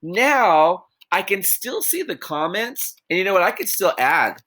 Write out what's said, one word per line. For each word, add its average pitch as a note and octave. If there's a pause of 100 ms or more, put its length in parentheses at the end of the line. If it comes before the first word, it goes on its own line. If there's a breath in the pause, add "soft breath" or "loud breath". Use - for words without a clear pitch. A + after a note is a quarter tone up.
Now F#3 (260)
I F#3
can G3
still B3+
see F4
the A3
comments. F3 (120)
And E3+
you F#3
know G3
what? F#3
I F3+
could -
still F#3
add C3+